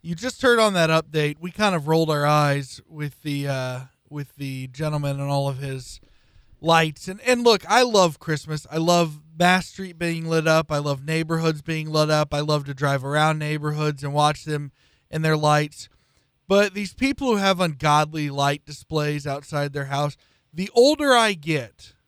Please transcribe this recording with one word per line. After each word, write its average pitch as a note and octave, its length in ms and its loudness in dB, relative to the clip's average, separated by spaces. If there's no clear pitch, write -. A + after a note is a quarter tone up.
you E3+ 100 -6
just A#3 280 -8
heard A#3+ 160 4
on G#3+ 160 4
that E3 160 2
update, D3+ 500 0
we F3 100 -10
kind G3+ 240 0
of D3 140 -4
rolled D#3+ 220 2
our D3 160 0
eyes C#3+ 600 0
with D3 360 -10
the, C#3+ 260 -4
uh, B2+ 320 -6
with D3 260 -12
the C3+ 320 -10
gentleman C#3+ 500 -4
and C#3 120 -4
all C#3 180 0
of C3+ 100 -6
his C3+ 400 -10
lights. D#3+ 480 2
And, G3 140 -12
and A#3+ 200 0
look, A#3 260 4
I A#3 140 4
love G3 360 4
Christmas. D#3 520 -6
I D#3 60 -6
love E3 440 2
Mass F3+ 300 2
Street F#3 300 -14
being E3+ 280 -4
lit D#3+ 200 0
up. D#3+ 240 2
I D3+ 60 0
love C#3+ 280 -4
neighborhoods D#3+ 580 -2
being D#3 280 -6
lit D3+ 200 2
up. D3+ 240 0
I D3 60 -2
love D3+ 260 -2
to C#3 80 -8
drive C#3 280 0
around D3+ 360 0
neighborhoods D3+ 680 -4
and C#3+ 80 -6
watch D3 320 0
them D3 280 -6
and D#3 140 -4
their D#3 140 2
lights. D3+ 500 0
But G3 280 2
these G3+ 180 -6
people C4+ 360 -2
who A3 80 2
have G3 220 2
ungodly D3+ 680 0
light C#3+ 380 -2
displays D3 600 -4
outside C#3+ 460 -6
their C#3+ 140 -6
house, C#3+ 320 -4
the F3+ 220 -6
older C#4+ 380 6
I A3+ 200 4
get D3 640 -6